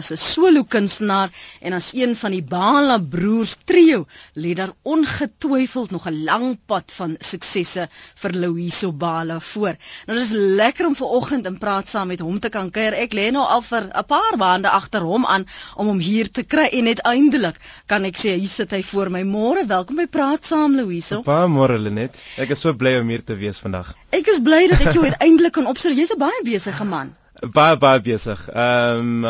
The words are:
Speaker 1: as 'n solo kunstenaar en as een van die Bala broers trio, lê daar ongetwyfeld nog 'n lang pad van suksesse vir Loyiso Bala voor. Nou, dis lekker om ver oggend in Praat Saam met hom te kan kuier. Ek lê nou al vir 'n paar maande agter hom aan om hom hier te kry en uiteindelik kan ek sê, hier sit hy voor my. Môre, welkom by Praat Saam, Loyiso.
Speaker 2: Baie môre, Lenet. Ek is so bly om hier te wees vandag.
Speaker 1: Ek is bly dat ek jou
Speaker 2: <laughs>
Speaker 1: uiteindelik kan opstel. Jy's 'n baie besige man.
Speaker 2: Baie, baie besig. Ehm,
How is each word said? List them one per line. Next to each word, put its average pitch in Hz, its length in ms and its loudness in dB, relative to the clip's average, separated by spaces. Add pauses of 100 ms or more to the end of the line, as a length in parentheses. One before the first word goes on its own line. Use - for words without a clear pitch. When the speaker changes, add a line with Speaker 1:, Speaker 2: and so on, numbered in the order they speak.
Speaker 1:
as 180 100 -6
'n 160 80 -6
solo 311 480 4
kunstenaar 196 640 0 (300)
en 180 120 -6
as 359 220 -6
een 240 240 0
van 196 160 -4
die 180 80 -4
Bala 226 560 2
broers 190 640 -2
trio, 320 400 6 (320)
lê 165 240 -4
daar 190 240 -6
ongetwyfeld 269 1120 -2
nog 170 160 -10
'n 156 160 -6
lang 233 300 -2 (100)
pad 190 240 -4
van 160 300 -8
suksesse 175 680 -6 (280)
vir 190 200 -6
Loyiso 175 560 -4
Bala 165 480 -4
voor. 196 380 -6 (300)
Nou, 220 100 -6
dis 240 160 -2
lekker 208 540 2
om 277 80 0
ver 262 120 -4
oggend 247 380 -2
in 185 120 -8
Praat 196 300 -4
Saam 196 200 -4
met 180 120 -6
hom 175 200 -6
te 233 100 -6
kan 190 220 -6
kuier. 214 220 -2
Ek 226 200 -4
lê 214 180 0
nou 269 140 0
al 240 160 2
vir 220 320 -4
'n - 140 -2
paar 403 300 0
maande 190 320 2
agter 196 320 0
hom 185 240 0
aan 190 200 0 (300)
om 208 120 -2
hom 202 120 0
hier 208 320 0
te 247 120 -6
kry 302 280 2
en 233 160 0
uiteindelik 240 680 2 (300)
kan 202 180 0
ek 185 120 -6
sê, 202 200 0
hier 196 100 -2
sit - 240 -6
hy 196 120 -2
voor 196 280 -2
my. 185 120 -4
Môre, 226 440 0
welkom 190 280 -2
by 339 120 0
Praat 302 380 0
Saam, 302 300 2
Loyiso. 202 460 -4
Speaker 2:
Baie 165 260 2
môre, 135 320 4
Lenet. 107 400 -4 (180)
Ek 127 120 -4
is 139 100 -2
so 160 140 0
bly 127 260 2
om 117 80 0
hier 117 160 -4
te 110 120 -8
wees 101 240 -8
vandag. 92 340 -8 (180)
Speaker 1:
Ek 339 160 0
is 381 120 4
bly 320 280 4
dat 349 140 6
ek 156 120 4
jou 330 140 4
Speaker 2:
<laughs> 156 40 2
Speaker 1:
uiteindelik 330 420 6
kan 285 140 0
opstel. 285 260 -2
Jy's 302 180 0
'n 403 80 -2
baie 403 240 -2
besige 202 420 -4
man. 143 280 -6 (400)
Speaker 2:
Baie, 156 240 6
baie 131 240 6
besig. 107 480 -6
Ehm, 120 800 0